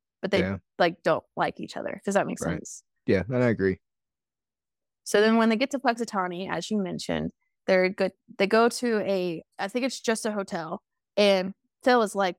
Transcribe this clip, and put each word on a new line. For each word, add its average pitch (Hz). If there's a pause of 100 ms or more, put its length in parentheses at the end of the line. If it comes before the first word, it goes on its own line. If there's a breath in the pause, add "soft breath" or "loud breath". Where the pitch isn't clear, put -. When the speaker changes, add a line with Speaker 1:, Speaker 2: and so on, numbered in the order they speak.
(220)
Speaker 1:
but 196
they, 196
Speaker 2:
Yeah. 185 (220)
Speaker 1:
like, 175
don't 156 (120)
like 165
each -
other. -
Does 196
that 175
make -
Speaker 2:
Right. 82
Speaker 1:
sense? - (220)
Speaker 2:
Yeah, 98
and 127
I 123
agree. 95 (1200)
Speaker 1:
So -
then 220
when 226
they 226
get 269
to 269
Puxatawny, 202
as 165
you 214
mentioned, 165 (340)
they're 185
good. 190 (240)
They 196
go 226
to 233
a, 180 (160)
I 196
think 247
it's 247
just 226
a 214
hotel, 180 (360)
and 196 (300)
Phil 247
is 202
like, 190